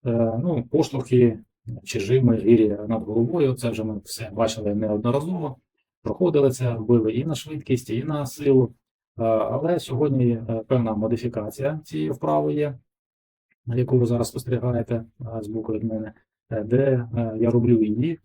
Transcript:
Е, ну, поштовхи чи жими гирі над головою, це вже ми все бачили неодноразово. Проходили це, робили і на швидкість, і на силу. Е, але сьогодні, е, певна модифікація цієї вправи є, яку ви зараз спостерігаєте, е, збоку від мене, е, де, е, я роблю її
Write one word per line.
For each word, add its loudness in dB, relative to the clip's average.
Е, 0
ну, -2
поштовхи 2
чи -6
жими 4
гирі 4
над -2
головою, 0
це -4
вже -6
ми -6
все -12
бачили -2
неодноразово. -2
Проходили 2
це, -2
робили 4
і -2
на -4
швидкість, -6
і -4
на -4
силу. 2
Е, -2
але 0
сьогодні, 0
е, -4
певна 0
модифікація -4
цієї -4
вправи 0
є, -2
яку 2
ви 4
зараз 0
спостерігаєте, -2
е, -4
збоку -6
від -4
мене, -4
е, -4
де, 2
е, -2
я 2
роблю 4
її 0